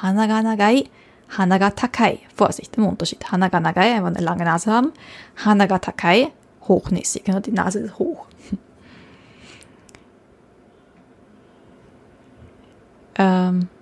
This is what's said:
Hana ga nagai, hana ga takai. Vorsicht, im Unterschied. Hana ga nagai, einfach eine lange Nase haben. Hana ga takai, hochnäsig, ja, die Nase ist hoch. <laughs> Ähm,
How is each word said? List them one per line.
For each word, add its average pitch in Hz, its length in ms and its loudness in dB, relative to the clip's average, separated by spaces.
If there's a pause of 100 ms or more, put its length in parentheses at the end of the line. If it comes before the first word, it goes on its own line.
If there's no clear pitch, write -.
Hana 196 240 0
ga 220 160 0
nagai, 220 440 2 (520)
hana 190 220 2
ga 196 100 4
takai. - 500 0 (160)
Vorsicht, - 420 -2
im 214 100 2
Unterschied. - 440 -6
Hana 185 180 2
ga 180 100 0
nagai, 180 340 2
einfach 190 140 -2
eine 175 140 -4
lange 170 240 -4
Nase 170 260 0
haben. 247 200 2 (540)
Hana 202 220 4
ga 190 100 0
takai, 220 540 0 (360)
hochnäsig, - 600 -2
ja, 190 120 0
die 208 120 -8
Nase 196 280 -2
ist 214 200 -10
hoch. - 260 -6 (260)
<laughs> - 180 -10 (4000)
Ähm, 185 480 2 (140)